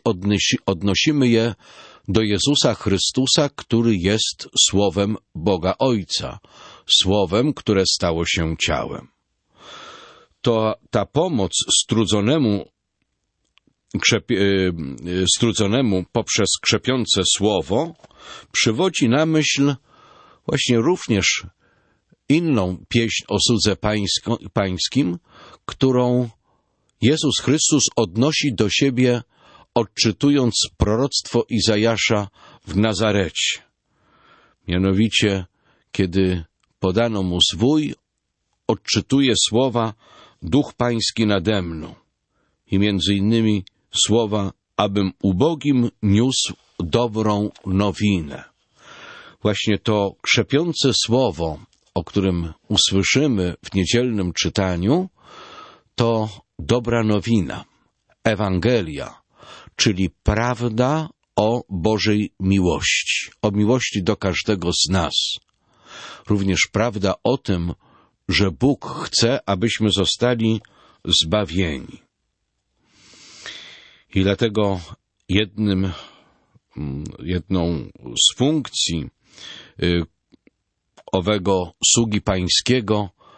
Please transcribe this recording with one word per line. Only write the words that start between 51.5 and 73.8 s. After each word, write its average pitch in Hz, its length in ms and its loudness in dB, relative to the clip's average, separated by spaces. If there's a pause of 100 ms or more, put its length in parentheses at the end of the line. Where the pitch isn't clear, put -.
o 87 100 -4
którym 87 480 0 (160)
usłyszymy 98 840 0 (100)
w - 100 -16
niedzielnym 98 580 0
czytaniu, 95 760 0 (840)
to 113 340 0 (300)
dobra 117 460 0
nowina, 104 600 0 (600)
Ewangelia, 95 960 0 (560)
czyli 92 340 0 (120)
prawda 120 840 0 (280)
o 110 320 0
Bożej 101 720 0
miłości, - 920 0 (120)
o - 80 2
miłości 104 520 0
do 98 140 0
każdego 90 560 -2
z - 180 -2
nas. 87 240 0 (1120)
Również 98 320 0 (120)
prawda 101 420 0 (100)
o 127 140 0
tym, 87 360 -4 (540)
że 98 220 2
Bóg 123 360 0
chce, - 600 -2
abyśmy 101 440 0
zostali 113 720 0 (640)
zbawieni. 82 800 -2 (2000)